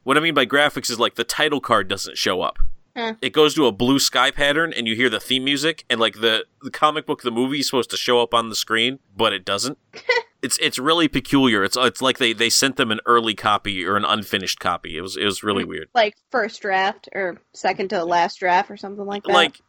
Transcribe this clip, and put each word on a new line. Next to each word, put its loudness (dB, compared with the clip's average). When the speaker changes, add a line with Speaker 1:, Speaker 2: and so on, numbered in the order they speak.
Speaker 1:
What 2
I 4
mean 0
by 4
graphics 0
is, -4
like, 0
the -2
title 0
card 0
doesn't -6
show 0
up. -4
Speaker 2:
Huh. -4
Speaker 1:
It -4
goes 4
to 4
a 4
blue 2
sky 2
pattern, 0
and -6
you -2
hear 2
the -4
theme -2
music, -2
and, 0
like, 0
the, 0
the -12
comic 0
book, -6
the -2
movie -2
is -2
supposed -2
to -6
show 2
up -2
on 2
the -6
screen, -2
but 2
it -6
doesn't. -4
Speaker 2:
<laughs> -20
Speaker 1:
It's, -4
it's -2
really 2
peculiar. 2
It's, -2
it's 0
like 2
they, 2
they 0
sent 2
them 0
an -4
early 2
copy -2
or 0
an 0
unfinished -2
copy. -4
It -8
was, -10
it -2
was -2
really -2
Speaker 2:
Mm, -12
Speaker 1:
weird. -12
Speaker 2:
like, 2
first -4
draft -2
or -6
second -2
to -2
last 0
draft 2
or -16
something -12
like -10
that? -2
Speaker 1:
Like, 4